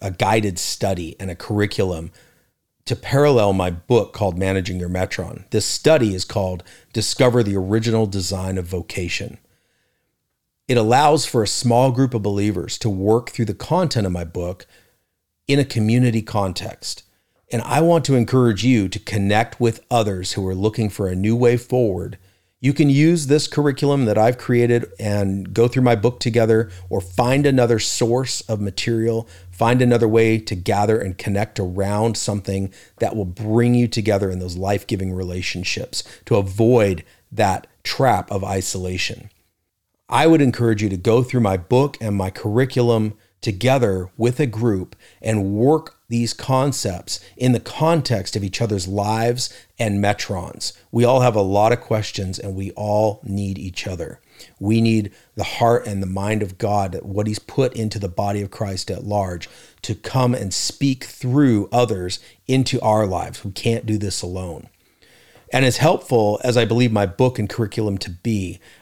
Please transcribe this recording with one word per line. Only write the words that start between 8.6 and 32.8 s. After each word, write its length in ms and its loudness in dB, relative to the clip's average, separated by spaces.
Vocation. 720 -8
It 80 2
allows 500 4
for 160 0
a 60 -2
small 420 2
group 240 2
of 80 -2
believers 560 -2
to 120 -2
work 400 2
through 160 -4
the 80 -4
content 520 -2
of 60 -2
my 120 -4
book 420 -8
in 120 2
a 60 2
community 560 2
context. 840 -6
And 120 -4
I 180 0
want 240 4
to 120 2
encourage 480 2
you 240 4
to 100 -8
connect 600 -2
with 320 -2
others 420 0
who 140 -4
are 80 -4
looking 360 -2
for 180 -4
a 80 -4
new 180 0
way 220 4
forward. 640 -2
You 140 2
can 160 4
use 380 4
this 180 2
curriculum 600 0
that 120 2
I've 180 4
created 640 2
and 560 -2
go 140 4
through 160 0
my 100 6
book 240 0
together, 520 2
or 100 -2
find 460 2
another 320 4
source 640 -2
of 180 -4
material, 680 -2
find 280 2
another 280 4
way 300 4
to 180 -8
gather 420 0
and 180 -6
connect 440 -4
around 560 -2
something 580 -4